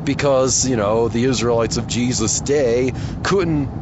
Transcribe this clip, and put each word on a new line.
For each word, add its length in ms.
because, 640
you 80
know, 320
the 180
Israelites 520
of 100
Jesus' 540
day 520
couldn't 460